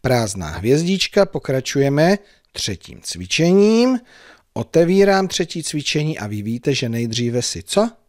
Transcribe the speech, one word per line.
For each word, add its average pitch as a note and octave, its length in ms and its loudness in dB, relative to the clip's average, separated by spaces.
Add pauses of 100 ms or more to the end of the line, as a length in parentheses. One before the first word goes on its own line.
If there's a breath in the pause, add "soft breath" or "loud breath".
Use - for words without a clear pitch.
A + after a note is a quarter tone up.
prázdná G2+ 480 -2
hvězdička, D#3+ 760 0
pokračujeme C#3+ 920 0 (340 soft breath)
třetím - 500 -10
cvičením. G3+ 1000 2 (520 loud breath)
Otevírám F#3+ 760 2
třetí E3+ 340 -6
cvičení D3+ 560 -4
a G#2+ 80 -8
vy G#2 160 -6
víte, A#2+ 320 -2
že B2+ 140 -4
nejdříve A#2 540 -2
si - 200 -8
co? A3 280 0 (180)